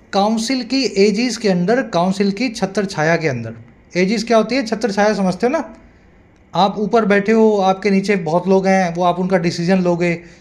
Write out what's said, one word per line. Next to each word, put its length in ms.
काउंसिल 500
की 200
एजिस 540
के 120
अंदर, 320
काउंसिल 500
की 180
छत्र 360
छाया 300
के 120
अंदर। 280
एजिस 240
क्या 140
होती 180
है? 100
छत्र 260
छाया 220
समझते 340
हो 40
ना, 240
आप 220
ऊपर 280
बैठे 260
हो, 260
आपके 320
नीचे 260
बहुत 320
लोग 200
हैं, 280
वो 80
आप 160
उनका 180
डिसीजन 420
लोगे, 340